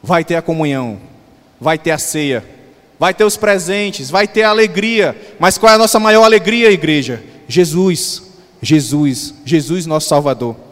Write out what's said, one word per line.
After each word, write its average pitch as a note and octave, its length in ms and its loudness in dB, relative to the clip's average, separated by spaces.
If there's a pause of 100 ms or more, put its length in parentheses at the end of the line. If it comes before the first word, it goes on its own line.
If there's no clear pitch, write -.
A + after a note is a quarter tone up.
Vai E3+ 220 -2
ter E3+ 120 -4
a E3 60 -2
comunhão, C#3 560 -4 (640)
vai D#3 180 -2
ter D#3+ 140 -4
a D3+ 80 -2
ceia, C#3 440 -4 (540)
vai F3+ 160 0
ter G#3+ 100 0
os G#3 140 0
presentes, G3 720 -4
vai G3 180 0
ter G#3+ 140 -2
a A3 80 2
alegria. G#3+ 880 -2
Mas F3+ 200 0
qual A3 120 6
é A3 40 6
a - 20 2
nossa A3 220 2
maior G#3+ 240 6
alegria, A3 480 4
igreja? D3+ 520 -2 (240)
Jesus, F3 760 0 (380)
Jesus, C#3+ 760 0 (100)
Jesus, D#3 400 -2
nosso D#3 220 -2
Salvador. C3 480 -2 (160)